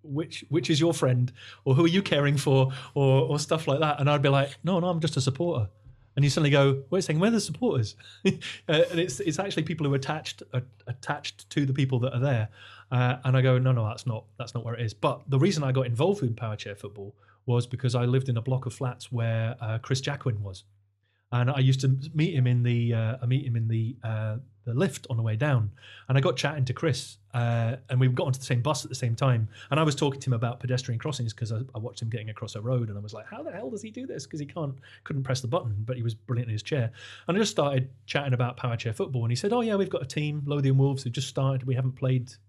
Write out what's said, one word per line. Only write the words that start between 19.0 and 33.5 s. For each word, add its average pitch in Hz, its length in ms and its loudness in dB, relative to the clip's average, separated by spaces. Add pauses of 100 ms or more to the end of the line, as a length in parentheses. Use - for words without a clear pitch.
where, 113 480 -2
uh, 110 180 -4
Chris 131 220 -2
Jacquin 135 400 -4
was. 98 240 -10 (680)
And 123 200 2
I 139 80 -2
used 131 240 4
to 135 120 4 (200)
meet 160 200 2
him 127 120 4
in 123 160 2
the, 117 320 2
uh, 113 260 -2
I 120 60 -4
meet 131 180 0
him 123 120 -2
in 113 120 0
the, 113 340 -2
uh, 110 340 -4 (280)
the 117 80 -6
lift 160 380 -2
on 113 80 -2
the 113 40 0
way 110 140 0
down. 120 340 2 (380)
And 131 80 2
I 139 60 6
got 175 160 2
chatting 147 280 0
to 127 60 -4
Chris, - 460 -2 (160)
uh, 117 420 0 (140)
and 127 100 2
we 131 80 6
got 135 200 2
onto 131 100 0
the - 80 -12
same 120 160 0
bus 143 220 0
at - 40 -14
the 131 60 -10
same 117 200 -2
time. 117 340 2 (220)
And 143 80 2
I 160 40 4
was 156 120 4
talking 143 260 0
to - 100 -2
him - 20 2
about 117 280 -2
pedestrian 123 380 -4
crossings 120 360 -4
'cause 110 180 -6
I, 110 60 -2 (160)
I - 40 -8
watched 113 220 -8
him 117 80 -4
getting 110 220 -6
across 107 240 -10
a 107 80 -10
road, 120 260 0
and 101 80 -8
I 104 60 -8
was 104 100 -12
like, 107 140 -14
"How 240 160 -14
the 320 100 -10